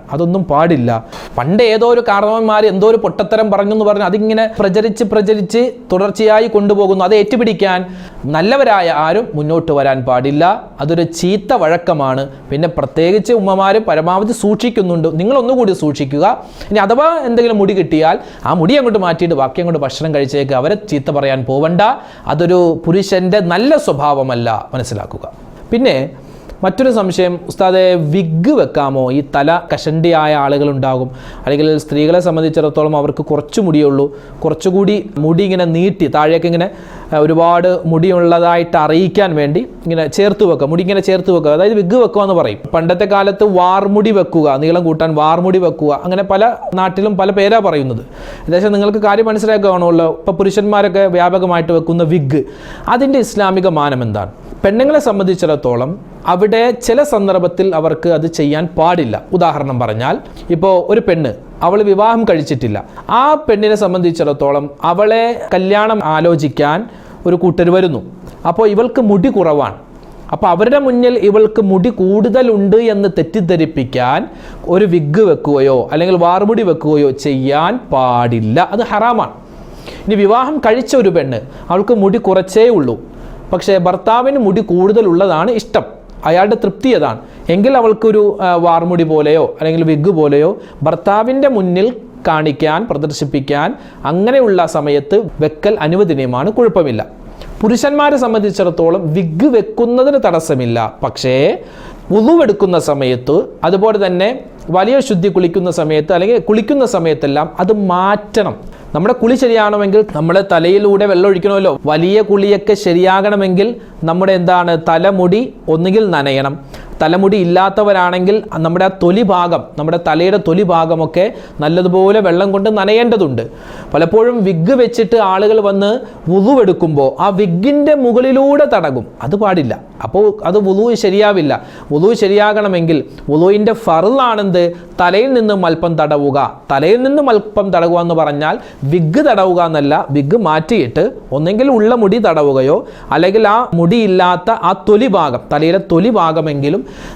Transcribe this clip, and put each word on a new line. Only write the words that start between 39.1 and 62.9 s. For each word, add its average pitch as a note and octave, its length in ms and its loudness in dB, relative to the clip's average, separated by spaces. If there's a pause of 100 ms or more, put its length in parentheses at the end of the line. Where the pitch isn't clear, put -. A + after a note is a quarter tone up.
വേണ്ടി D3 240 0
ഇങ്ങനെ E3 480 -4
ചേർത്ത് G3+ 360 0
വെക്കുക, C#3+ 240 2
മുടി E3+ 140 -2
ഇങ്ങനെ F#3+ 200 -2
ചേർത്ത് F#3 300 0
വെക്കുക, D#3 200 2
അതായത് F#3+ 220 2
വിഗ് G3 220 0
വെക്കുക G#3+ 260 2
എന്ന് G3 120 0
പറയും." B2+ 260 0 (140)
പണ്ടത്തെ E3 320 0
കാലത്ത് G3 380 0
വാർമുടി G3 680 2
വെക്കുക, D#3+ 460 2
നീളം E3+ 260 0
കൂട്ടാൻ D#3+ 320 -2
വാർമുടി F3 500 2
വെക്കുക, D3 380 -2
അങ്ങനെ F#3 200 -2
പല G3 300 2 (200)
നാട്ടിലും F#3+ 440 -2
പല G3 140 0
പേരാ G3+ 280 2
പറയുന്നത്. C#3+ 420 -2 (420)
ഏകദേശം F3+ 280 0
നിങ്ങൾക്ക് G3+ 260 0
കാര്യം G#3 280 2
മനസ്സിലാക്കുകയാണല്ലോ. G3 840 2 (120)
ഇപ്പം F#3+ 160 -2
പുരുഷന്മാരൊക്കെ G3 720 2
വ്യാപകമായിട്ട് F3 640 0
വെക്കുന്ന E3 300 0
വിഗ്, D3+ 380 0 (460)
അതിൻ്റെ C4+ 320 2
ഇസ്ലാമിക G3 480 0
മാനം C#3+ 400 0
എന്താണ്? G2+ 240 -6 (320)
പെണ്ണുങ്ങളെ B3+ 360 2
സംബന്ധിച്ചിടത്തോളം F3 880 -2 (360)
അവിടെ G#3+ 460 2
ചില A#3+ 320 0
സന്ദർഭത്തിൽ F#3+ 720 0
അവർക്ക് D#3 340 -2
അത് D#3+ 180 0
ചെയ്യാൻ D#3 400 -2 (100)
പാടില്ല. D#3+ 380 0 (180)
ഉദാഹരണം D3 460 0
പറഞ്ഞാൽ, A#2+ 360 -2 (340)
ഇപ്പോൾ F3+ 260 2 (160)
ഒരു G#3+ 160 2
പെണ്ണ്, D#3+ 240 0 (300)
അവൾ F3+ 200 2
വിവാഹം G#3 420 2
കഴിച്ചിട്ടില്ല, C3+ 540 -2 (320)